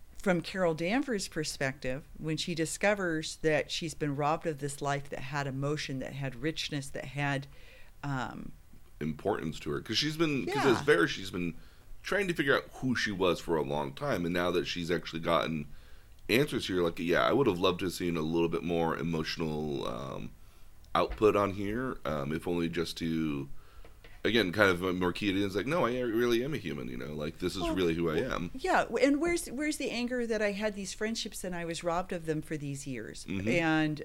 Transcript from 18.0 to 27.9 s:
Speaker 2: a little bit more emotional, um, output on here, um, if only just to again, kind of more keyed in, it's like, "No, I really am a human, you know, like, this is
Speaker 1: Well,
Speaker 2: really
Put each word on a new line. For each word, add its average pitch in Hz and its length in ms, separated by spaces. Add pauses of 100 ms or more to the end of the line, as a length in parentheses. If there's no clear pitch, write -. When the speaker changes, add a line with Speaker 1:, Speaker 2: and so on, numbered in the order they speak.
Speaker 2:
a 80 60
little 82 260
bit 82 160
more 82 340
emotional, 78 920
um, 58 420 (640)
output 95 400
on 101 160
here, 104 540
um, 73 260
if 82 160
only 87 220
just 85 300
to 78 500 (760)
again, 104 260
kind 101 180
of 87 120 (140)
more 90 180
keyed 98 220
in, 98 80
it's 98 120
like, 101 120
"No, 165 180
I 123 140
really 120 440
am 151 100
a 139 40
human, 73 300
you 62 100
know, 67 160
like, 76 260
this 87 160
is 95 60
Speaker 1:
Well, - 140
Speaker 2:
really 87 180